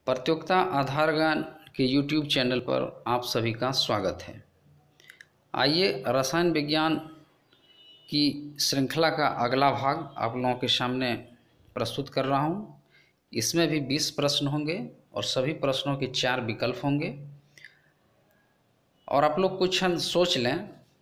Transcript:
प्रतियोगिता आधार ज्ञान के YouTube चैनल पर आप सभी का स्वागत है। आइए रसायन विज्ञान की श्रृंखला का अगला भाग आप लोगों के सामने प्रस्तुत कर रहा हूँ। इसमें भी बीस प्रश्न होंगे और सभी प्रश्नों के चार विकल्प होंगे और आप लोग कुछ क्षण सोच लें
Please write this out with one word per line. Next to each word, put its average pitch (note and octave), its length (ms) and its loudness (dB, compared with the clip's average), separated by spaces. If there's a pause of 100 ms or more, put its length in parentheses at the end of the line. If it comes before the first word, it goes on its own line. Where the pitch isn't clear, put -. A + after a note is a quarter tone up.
प्रतियोगिता D#3 500 0
आधार D3+ 580 2
ज्ञान D#3 280 2
के - 540 -2
YouTube C#3+ 380 2
चैनल B2 260 2
पर C3 460 -2
आप B2 180 0
सभी A2+ 280 0
का B2 180 -2
स्वागत G2 520 0
है। - 260 -16 (1040)
आइए D#3+ 520 2
रसायन D#3+ 460 2
विज्ञान D#3 460 0 (1080)
की D3 520 0
श्रृंखला C#3 500 2
का D3+ 160 2
अगला B2+ 440 4
भाग C#3 480 -2
आप A#2 180 -2
लोगों B2 180 0
के B2 140 -2
सामने B2+ 460 0 (600)
प्रस्तुत A#2 340 -4
कर C3+ 160 -2
रहा C3+ 160 2
हूँ। F#3 420 -4 (500)
इसमें D#3+ 360 0
भी D3+ 120 0
बीस C#3 300 -2
प्रश्न C#3+ 360 0
होंगे D3+ 440 -4 (240)
और G#2 100 -4
सभी C3+ 280 0
प्रश्नों C#3 440 -2
के C#3 100 -2
चार B2+ 340 0
विकल्प A#2 440 -4
होंगे D3 440 -2 (1800)
और C#3+ 160 2
आप D3+ 140 2
लोग F#3 200 0
कुछ F#3 120 2
क्षण F3+ 280 0
सोच F3 400 2
लें C3+ 280 0 (360)